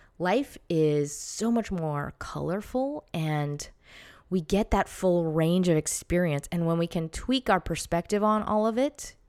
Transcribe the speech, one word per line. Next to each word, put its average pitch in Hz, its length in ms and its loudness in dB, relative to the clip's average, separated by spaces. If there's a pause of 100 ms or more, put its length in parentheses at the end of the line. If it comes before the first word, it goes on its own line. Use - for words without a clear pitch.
(200)
life 208 400 0 (100)
is 147 480 2
so - 340 -4
much 226 200 0
more 147 480 -4
colorful 214 960 -4
and 151 520 -2 (640)
we 180 120 0
get 190 280 0
that 190 180 2
full 175 380 2
range 165 440 4
of 160 80 6
experience. 156 720 0
And 170 160 0
when 165 100 2
we 170 80 0
can 165 240 -4
tweak - 400 -2
our 190 100 4
perspective 175 640 -2
on 214 200 2
all 214 240 2
of 220 100 -2
it, 285 380 -2 (140)